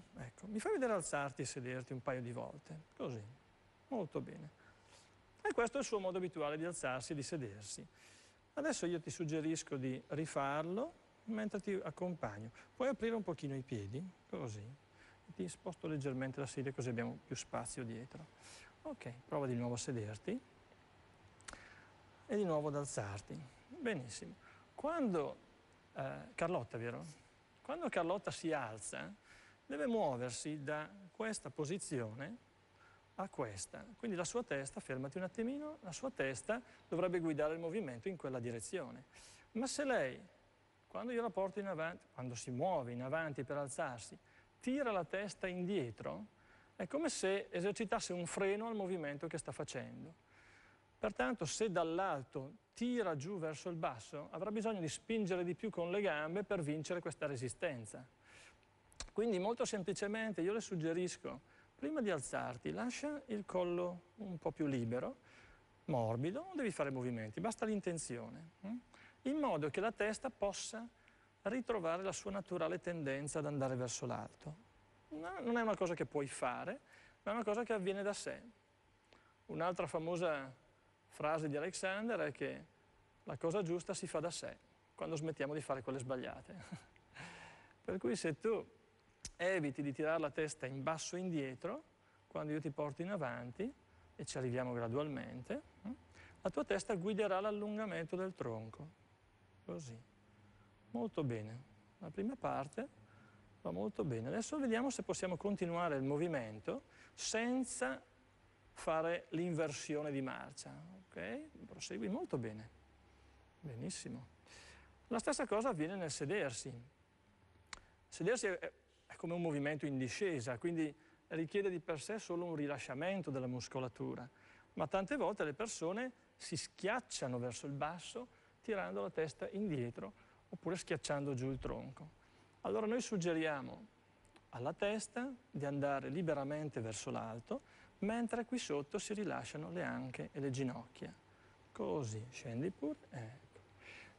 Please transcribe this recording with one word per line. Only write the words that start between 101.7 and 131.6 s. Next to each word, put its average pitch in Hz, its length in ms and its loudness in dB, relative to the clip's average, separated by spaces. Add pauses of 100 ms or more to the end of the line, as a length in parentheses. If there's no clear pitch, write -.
La 170 120 -8
prima 208 260 -2
parte 143 520 -2 (720)
va - 100 -4
molto 208 340 0
bene. 120 240 0
Adesso 226 300 0
vediamo 247 320 2
se 214 120 -2
possiamo 185 340 0
continuare 175 600 2
il 135 60 2
movimento 143 840 0 (300)
senza 254 880 0 (720)
fare 165 580 2
l'inversione 156 800 2
di 139 120 2
marcia. 127 500 -6 (340)
Ok? 262 600 -6
Prosegui 202 420 -4
molto 247 300 0
bene. 113 320 -4 (920)
Benissimo. 131 760 -6 (720)
La 233 100 2
stessa 277 280 2
cosa 226 240 4
avviene 165 260 0
nel 170 140 0
sedersi. 143 640 0 (1300)
Sedersi 220 400 2
è, 175 260 0 (340)
è - 100 -16
come 170 180 -2
un 175 80 2
movimento 147 420 4
in 139 140 2
discesa, 131 600 2
quindi 160 360 2 (340)
richiede 170 400 2
di 175 120 0
per 156 200 -2
sé 214 180 -2
solo 175 280 0
un 170 80 -2
rilasciamento 147 760 0
della 127 160 0
muscolatura, 127 800 -2 (480)
ma 165 120 2
tante 196 300 2
volte 202 280 2
le 147 80 2
persone 220 600 -2 (240)
si - 200 -4
schiacciano - 800 0
verso 120 280 -2
il 139 60 -4
basso 165 560 -4 (340)
tirando 190 400 0
la 196 80 0
testa 160 400 0
indietro 135 640 0 (380)
oppure 175 260 -2
schiacciando 143 580 2
giù 131 160 2
il 131 80 0
tronco. 139 580 -6 (460)